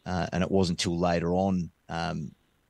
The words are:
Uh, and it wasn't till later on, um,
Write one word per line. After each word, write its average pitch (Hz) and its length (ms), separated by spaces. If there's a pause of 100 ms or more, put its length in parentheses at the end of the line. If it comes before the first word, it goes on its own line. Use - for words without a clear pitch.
Uh, 87 280
and 87 100
it 92 80
wasn't 92 280
till 85 200
later 85 360
on, 92 360 (180)
um, 82 440 (380)